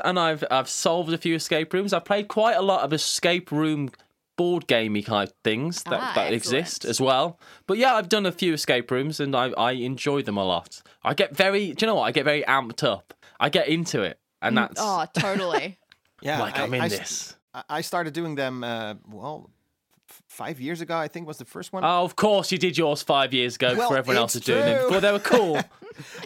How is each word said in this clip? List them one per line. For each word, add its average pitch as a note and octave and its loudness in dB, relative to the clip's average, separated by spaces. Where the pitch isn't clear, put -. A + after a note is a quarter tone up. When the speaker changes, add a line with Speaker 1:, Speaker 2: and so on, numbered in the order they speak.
Speaker 1:
and F3+ 2
I've, D#3+ 0
I've C3 2
solved E3 0
a E3 -2
few E3 0
escape D#3+ -2
rooms. F#3+ 0
I've E3+ 0
played G#3 0
quite A3 4
a F#3 2
lot F#3+ 2
of C#3+ 0
escape F3 0
room D3 0
board F3 0
gamey A2 2
kind G#2 0
of - -16
things C3 -2
that, - -2
Speaker 2:
Ah, B3+ -6
Speaker 1:
that G2 0
exist B2 -2
Speaker 2:
excellent. - -6
Speaker 1:
as A2+ -2
well. C3+ 2
But A#3+ -2
yeah, B3+ 4
I've G3+ 0
done G#3 2
a E3+ 0
few F3 0
escape C3 0
rooms, C#3 -2
and C#3 -2
I, B2+ 2
I A#2+ 0
enjoy C3 -2
them G#2+ -4
a G2 0
lot. F2 -2
I C3+ 0
get F3+ 0
very, G3 2
do - 0
you - 2
know A3 2
what? C3 2
I A#2 0
get C#3+ 0
very D3 2
amped B2+ 0
up. - -4
I C3+ 4
get C#3+ 2
into D#3 -2
it, E2+ -4
and A2+ 0
Speaker 2:
Mm, B2 2
Speaker 1:
that's - -8
Speaker 2:
oh, F#3 -2
totally. F3+ -2
<laughs> - -20
Speaker 3:
Yeah, D3 -4
Speaker 1:
like, A2+ -4
Speaker 3:
I, C#3 -2
Speaker 1:
I'm B2 -4
in B2+ 0
Speaker 3:
I E3+ 0
s-, G3 -2
Speaker 1:
this. - -10
Speaker 3:
I, B2+ -14
I D3+ -4
started E3 -4
doing D#3+ -4
them, B2+ -4
uh, A2+ -6
well, A2 -14
f-, - -20
five C3 -10
years D#3+ -6
ago, E3 -6
I D#3 -4
think E3+ -12
was D3+ -12
the B2+ -14
first - -14
one. F#3+ -6
Speaker 1:
Oh, F3 2
of F3 -6
course G3+ 2
you F#3+ 0
did D#3+ 0
yours D3 2
five C3+ 2
years B2 0
ago B2+ 2
Speaker 3:
Well, A#3+ 2
Speaker 1:
before C#3 2
everyone B2+ 2
else A#2 0
Speaker 3:
it's - -6
Speaker 1:
was A#2+ 6
doing A2+ 4
them, A2+ 4
Speaker 3:
true. - 2
Speaker 1:
before F#3+ 4
they G3+ 4
were G3+ 2
cool. G3 4
Speaker 3:
<laughs> - -20